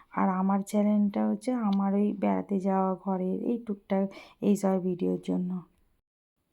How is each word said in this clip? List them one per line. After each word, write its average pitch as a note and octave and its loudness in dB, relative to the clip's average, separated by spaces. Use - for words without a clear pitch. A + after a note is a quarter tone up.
আর G3 2
আমার F#3+ 2
চ্যানেলটা G#3 2
হচ্ছে G#3+ -2
আমার G3 2
ওই G3+ 2
বেড়াতে G3 0
যাওয়া, F#3+ 2
ঘরের F#3 -2
এই A#3+ 0
টুকটাক G3 -2
এই G3+ 2
সব F#3+ 0
ভিডিওর F3+ -2
জন্য। F3+ -2